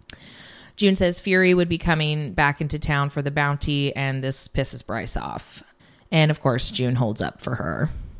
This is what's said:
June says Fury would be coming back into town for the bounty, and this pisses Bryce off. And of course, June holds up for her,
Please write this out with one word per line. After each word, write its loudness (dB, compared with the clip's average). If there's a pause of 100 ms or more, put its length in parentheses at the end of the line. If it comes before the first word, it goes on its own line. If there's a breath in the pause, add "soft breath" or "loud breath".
(760 loud breath)
June 4
says 2
Fury 4
would 4
be 0
coming 0
back 2
into -4
town 0
for -4
the -4
bounty, 0
and -2
this -2
pisses -4
Bryce -6
off. -10 (500 soft breath)
And 6
of -2
course, 2
June 0
holds 0
up -6
for -4
her, -2 (300 loud breath)